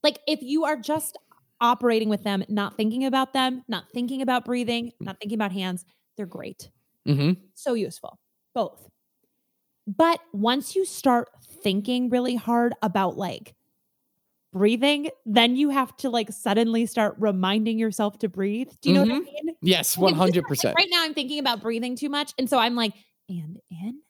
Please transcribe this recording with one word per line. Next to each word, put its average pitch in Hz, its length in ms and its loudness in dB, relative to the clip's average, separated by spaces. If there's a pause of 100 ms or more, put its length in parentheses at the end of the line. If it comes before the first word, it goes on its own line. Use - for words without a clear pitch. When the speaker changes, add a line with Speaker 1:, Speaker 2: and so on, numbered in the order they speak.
Speaker 1:
Like, 294 240 2
if 302 140 -2
you 294 240 -2
are 302 100 0
just 294 420 -6 (440)
operating 233 480 2
with 208 140 0
them, 196 260 0
not 202 260 -2
thinking 226 300 0
about 262 260 0
them, 254 380 -2
not 190 240 -6
thinking 247 280 -4
about 254 220 0
breathing, 240 560 -2
not - 220 -10
thinking 214 160 -6
about 202 160 -2
hands, 185 320 -4 (320)
they're 208 80 -6
great. - 440 -14 (380)
Speaker 2:
Mm-hmm. 147 320 2 (140)
Speaker 1:
So 254 220 -4
useful. - 440 -8 (340)
Both. - 360 -6 (960)
But 330 320 2 (140)
once 233 420 0
you 381 80 0
start 247 460 0 (340)
thinking 226 460 0
really 247 260 0
hard 240 460 2
about, 190 340 0
like, - 400 -8 (960)
breathing, 254 580 2 (160)
then 233 300 4
you 285 140 2
have 277 280 -2
to, 269 120 -2
like, 226 220 -2
suddenly 226 540 2
start 214 340 0
reminding 208 580 2
yourself 214 420 0
to 220 100 -2
breathe. 208 400 -4 (120)
Do - 80 0
you 185 60 8
know 185 80 6
what 220 80 4
I - 80 0
Speaker 2:
Mm-hmm. - 40 -4 (240)
Speaker 1:
mean? 330 140 -6
Speaker 2:
Yes, - 0 -
Speaker 1:
Like, 180 140 4
if 160 100 0
you - 80 0
start, 175 80 0
Speaker 2:
one 185 140 6
hundred 180 300 4
percent. - 300 0
Speaker 1:
like, 359 100 4
right 359 60 -10
now 339 120 2
I'm 311 100 -4
thinking 294 260 -4
about 240 220 -2
breathing 233 340 -4
too 277 140 -6
much. 285 280 -4
And 262 120 -2
so 269 80 4
I'm 240 180 2
like, 226 180 0 (360)
"And 170 300 -8 (100)
in 214 400 -10